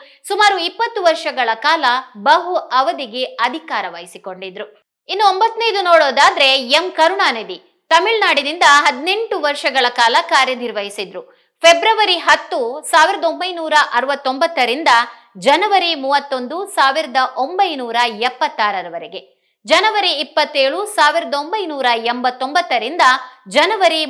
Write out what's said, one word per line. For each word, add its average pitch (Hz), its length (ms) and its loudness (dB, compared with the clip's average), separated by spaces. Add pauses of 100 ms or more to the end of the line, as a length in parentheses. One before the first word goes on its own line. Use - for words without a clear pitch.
(300)
ಸುಮಾರು 403 280 2 (100)
ಇಪ್ಪತ್ತು 453 400 -4
ವರ್ಷಗಳ 302 420 -2 (160)
ಕಾಲ 311 200 2 (420)
ಬಹು 349 260 4 (260)
ಅವಧಿಗೆ 269 440 -2 (220)
ಅಧಿಕಾರ 254 400 -4 (100)
ವಹಿಸಿಕೊಂಡಿದ್ರು. 185 720 -14 (420)
ಇನ್ನು 392 220 0
ಒಂಬತ್ತನೇದು 440 580 0
ನೋಡೋದಾದ್ರೆ 302 580 4 (320)
ಎಂ 359 80 -4 (120)
ಕರುಣಾನಿಧಿ, 285 580 0 (340)
ತಮಿಳುನಾಡಿನಿಂದ 339 760 2 (180)
ಹದಿನೆಂಟು 370 520 -2 (100)
ವರ್ಷಗಳ 285 380 0 (140)
ಕಾಲ 233 160 4 (180)
ಕಾರ್ಯನಿರ್ವಹಿಸಿದ್ರು. 214 880 -2 (400)
ಫೆಬ್ರವರಿ 370 540 4 (120)
ಹತ್ತು, 311 320 0 (320)
ಸಾವಿರದ 330 400 4
ಒಂಬೈನೂರ 330 400 -6 (260)
ಅರವತ್ತೊಂಬತ್ತರಿಂದ 269 920 -2 (580)
ಜನವರಿ 349 460 2 (120)
ಮೂವತ್ತೊಂದು, 277 520 -4 (220)
ಸಾವಿರದ 277 400 0 (240)
ಒಂಬೈನೂರ 294 540 -2 (320)
ಎಪ್ಪತ್ತಾರರವರೆಗೆ, 190 920 -4 (500)
ಜನವರಿ 392 380 2 (140)
ಇಪ್ಪತ್ತೇಳು, 294 560 -2 (160)
ಸಾವಿರದ 302 460 0
ಒಂಬೈನೂರ 311 460 -4 (240)
ಎಂಬತ್ತೊಂಬತ್ತರಿಂದ 262 920 -2 (520)
ಜನವರಿ 339 540 2